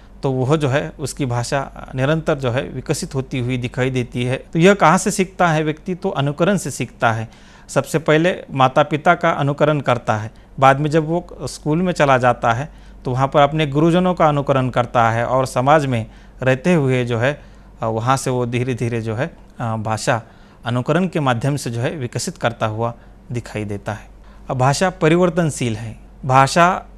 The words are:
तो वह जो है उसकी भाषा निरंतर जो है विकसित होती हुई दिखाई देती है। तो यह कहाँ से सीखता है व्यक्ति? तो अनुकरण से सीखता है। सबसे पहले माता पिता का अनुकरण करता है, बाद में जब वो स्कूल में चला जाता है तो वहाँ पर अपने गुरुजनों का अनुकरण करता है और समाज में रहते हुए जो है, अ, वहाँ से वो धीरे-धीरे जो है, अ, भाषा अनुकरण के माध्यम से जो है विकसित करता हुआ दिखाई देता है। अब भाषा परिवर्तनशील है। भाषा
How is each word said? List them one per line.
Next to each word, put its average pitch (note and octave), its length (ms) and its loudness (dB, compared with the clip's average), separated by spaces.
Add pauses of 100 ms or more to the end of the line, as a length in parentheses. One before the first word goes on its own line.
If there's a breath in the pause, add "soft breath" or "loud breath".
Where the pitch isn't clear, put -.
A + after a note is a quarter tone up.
(240 soft breath)
तो C#3 80 -2
वह C3 240 0
जो D3 140 0
है D#3 300 -2
उसकी C#3+ 260 -6
भाषा A#2+ 720 -6
निरंतर D#3 400 0
जो C3+ 160 -2
है C3 180 -2
विकसित C#3+ 460 -6
होती C3 240 -4
हुई B2 180 -2
दिखाई B2 320 -2
देती B2 360 -4
है। B2+ 120 -2
तो - 220 -6
यह F#3+ 140 6
कहाँ F3+ 240 4
से G3 140 -2
सीखता F#3 360 0
है D#3 160 2
व्यक्ति? D#3 320 -6
तो F#3+ 140 -6
अनुकरण D#3 480 0
से D3 140 -8
सीखता A#2+ 400 -2
है। A2+ 180 -6 (380 loud breath)
सबसे D3 320 -2
पहले D#3+ 520 2
माता C3+ 320 4
पिता D#3+ 320 2
का E3 140 0
अनुकरण D3 500 0
करता A#2+ 380 -2
है, A2 140 -10 (280 soft breath)
बाद C3+ 200 6
में D3+ 100 -2
जब D3+ 180 0
वो E3+ 200 -4 (140)
स्कूल D3+ 400 -4
में F3+ 120 0
चला C#3 240 4
जाता A#2 360 2
है C3+ 180 -6 (340 soft breath)
तो C3+ 60 -4
वहाँ C3 160 0
पर D3 140 4
अपने D3+ 260 2
गुरुजनों E3+ 460 2
का E3+ 140 2
अनुकरण C3+ 420 0
करता A#2 400 2
है A#2 160 0
और B2+ 200 0
समाज C#3 400 2
में A#2 200 -2 (380 loud breath)
रहते C3 300 2
हुए C3 320 2
जो A#2 140 -2
है, C#3 220 -2 (400 loud breath)
अ, B2 40 -2
वहाँ A2+ 320 0
से - 120 -4
वो B2 160 0
धीरे-धीरे A#2+ 560 -4
जो A2 140 -4
है, C#3+ 220 -6 (220)
अ, A2+ 160 -4
भाषा A2 460 -2 (440 loud breath)
अनुकरण C#3+ 420 0
के E3 120 -4
माध्यम C3+ 360 0
से C3+ 140 -6
जो A#2 120 -6
है E3 140 -4
विकसित B2 420 -8
करता - 280 -4
हुआ A2+ 280 -4 (380 soft breath)
दिखाई A2+ 340 -8
देता G#2 280 -8
है। - 140 -14 (420 soft breath)
अब C#3 80 -4
भाषा C#3 320 2
परिवर्तनशील E3 840 0
है। A2+ 240 -12 (260)
भाषा C#3+ 600 4 (120)